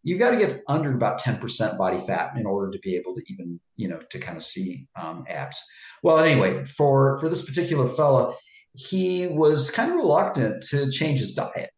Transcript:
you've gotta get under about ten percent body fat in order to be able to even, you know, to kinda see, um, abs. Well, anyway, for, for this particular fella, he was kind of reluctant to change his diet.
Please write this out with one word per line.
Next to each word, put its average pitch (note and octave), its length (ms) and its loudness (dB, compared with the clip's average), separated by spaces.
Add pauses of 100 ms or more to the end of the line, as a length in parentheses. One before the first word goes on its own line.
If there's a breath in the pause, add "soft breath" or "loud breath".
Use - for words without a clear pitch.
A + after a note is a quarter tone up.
you've F3+ 160 -2
gotta A#3+ 180 4
get F3+ 300 2
under C#3+ 260 0
about A2 240 2
ten A2+ 220 -2
percent G#2+ 360 -2
body F#2 240 0
fat F2 380 -4
in G#2+ 80 -4
order G2 240 -2
to F#2+ 140 -10
be F#2 140 -4
able F2+ 180 -6
to - 80 -10 (100)
even, F2 260 -12 (180)
you G2+ 100 -4
know, E2+ 100 -6 (140)
to - 80 -12
kinda E2 200 -12
see, F2+ 560 -8
um, E2 320 -10
abs. C#2 320 -8 (440 loud breath)
Well, D#3+ 160 6
anyway, C#3 460 4
for, C3+ 540 4
for D#3+ 100 -2
this D#3+ 140 -2
particular D3 440 0
fella, C3+ 480 2 (380 loud breath)
he F3+ 520 -2
was D3+ 460 2
kind B3+ 180 0
of F4 80 0
reluctant A#2 720 2
to C#3 220 0
change D3 280 0
his G2 140 -6
diet. - 440 -6